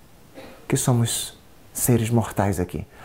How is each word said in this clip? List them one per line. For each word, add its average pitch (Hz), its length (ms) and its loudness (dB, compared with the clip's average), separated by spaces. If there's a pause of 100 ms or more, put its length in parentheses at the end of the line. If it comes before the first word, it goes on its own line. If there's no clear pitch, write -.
(680)
que - 80 0
somos 120 640 0 (340)
seres 113 380 2
mortais 107 500 0
aqui? - 280 -6 (180)